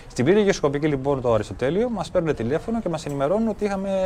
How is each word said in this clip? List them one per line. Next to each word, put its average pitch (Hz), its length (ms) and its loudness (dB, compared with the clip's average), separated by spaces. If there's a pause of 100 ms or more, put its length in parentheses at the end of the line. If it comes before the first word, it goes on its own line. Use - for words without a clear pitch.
Στην - 180 -2
πλήρη 202 140 6
γυροσκοπική 160 480 2
λοιπόν 135 340 0
το 120 120 2
Αριστοτέλειο, 139 560 0
μας 196 220 -6
παίρνουν 165 240 0
τηλέφωνο 160 460 -2
και 175 80 -6
μας 156 160 -4
ενημερώνουν 151 420 0
ότι 208 180 -2
είχαμε 196 240 -4 (160)